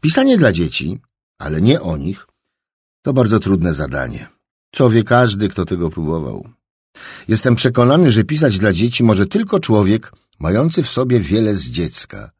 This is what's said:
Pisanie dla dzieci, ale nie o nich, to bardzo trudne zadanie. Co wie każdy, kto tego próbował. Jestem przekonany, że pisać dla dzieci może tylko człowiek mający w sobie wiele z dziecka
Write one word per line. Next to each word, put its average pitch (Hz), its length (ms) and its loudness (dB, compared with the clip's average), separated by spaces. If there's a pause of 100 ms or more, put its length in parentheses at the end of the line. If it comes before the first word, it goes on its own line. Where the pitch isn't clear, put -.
Pisanie 262 360 2
dla 131 140 4
dzieci, 85 480 -4 (380)
ale 78 240 -4
nie 117 200 2
o 82 160 -6
nich, 78 300 -10 (760)
to 139 120 -4
bardzo 113 260 2
trudne 87 340 0
zadanie. 64 540 -8 (480)
Co 131 140 4
wie 113 140 2
każdy, 107 460 2
kto 90 160 -4
tego 85 240 -4
próbował. 76 600 -6 (760)
Jestem 113 280 2
przekonany, 127 560 4
że 107 120 2
pisać 151 360 0
dla 101 140 2
dzieci 120 300 0
może 101 220 4
tylko 202 340 -2
człowiek 107 520 0 (280)
mający 127 440 0
w 120 60 -6
sobie 123 300 0
wiele 104 360 0
z 80 100 -6
dziecka 62 760 -10